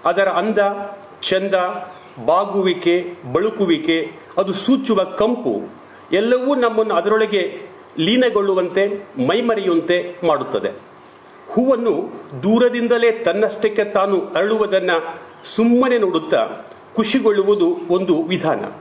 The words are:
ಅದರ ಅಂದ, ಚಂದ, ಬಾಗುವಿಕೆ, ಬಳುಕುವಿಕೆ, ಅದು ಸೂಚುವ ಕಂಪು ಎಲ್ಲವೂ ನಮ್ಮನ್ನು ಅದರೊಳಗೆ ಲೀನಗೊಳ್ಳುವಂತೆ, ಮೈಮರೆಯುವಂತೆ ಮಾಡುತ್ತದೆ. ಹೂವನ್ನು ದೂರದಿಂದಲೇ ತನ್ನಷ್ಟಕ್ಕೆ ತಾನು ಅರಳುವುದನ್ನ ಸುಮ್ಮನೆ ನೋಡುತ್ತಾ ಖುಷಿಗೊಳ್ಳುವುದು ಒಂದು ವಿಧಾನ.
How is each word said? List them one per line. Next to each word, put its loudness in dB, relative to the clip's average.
ಅದರ 2
ಅಂದ, 0
ಚಂದ, 0
ಬಾಗುವಿಕೆ, 0
ಬಳುಕುವಿಕೆ, -2
ಅದು 0
ಸೂಚುವ 0
ಕಂಪು -2
ಎಲ್ಲವೂ 2
ನಮ್ಮನ್ನು 0
ಅದರೊಳಗೆ 0
ಲೀನಗೊಳ್ಳುವಂತೆ, 2
ಮೈಮರೆಯುವಂತೆ 0
ಮಾಡುತ್ತದೆ. 0
ಹೂವನ್ನು 0
ದೂರದಿಂದಲೇ 2
ತನ್ನಷ್ಟಕ್ಕೆ 0
ತಾನು 0
ಅರಳುವುದನ್ನ 0
ಸುಮ್ಮನೆ 2
ನೋಡುತ್ತಾ 0
ಖುಷಿಗೊಳ್ಳುವುದು 2
ಒಂದು 2
ವಿಧಾನ. -2